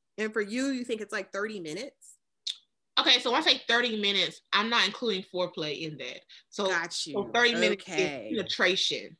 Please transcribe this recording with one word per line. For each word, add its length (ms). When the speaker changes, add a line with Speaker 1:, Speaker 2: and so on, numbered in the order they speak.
Speaker 1:
And 160
for 80
you, 280
you 160
think 160
it's, 120
like, 200
thirty 260
minutes? 580
Speaker 2:
Okay, 200
so 120
when 100
I 40
say 220
thirty 340
minutes, 400
I'm 160
not 180
including 360
foreplay 480
in 160
that. 240
So, 180
Speaker 1:
Got 380
you. 100
Speaker 2:
so 180
thirty 220
minutes 280
Speaker 1:
Okay. 120
Speaker 2:
is 160
penetration. 840